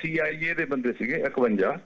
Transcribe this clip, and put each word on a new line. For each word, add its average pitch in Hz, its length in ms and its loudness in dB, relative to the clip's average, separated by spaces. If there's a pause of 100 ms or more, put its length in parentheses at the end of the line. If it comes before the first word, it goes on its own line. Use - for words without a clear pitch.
ਸੀ 160 160 -2
ਆਈ 156 260 -2
ਏ 165 100 -2
ਦੇ 165 100 0
ਬੰਦੇ 127 280 0
ਸੀਗੇ, 127 240 -4
ਇਕਵੰਜਾ, 120 560 2 (140)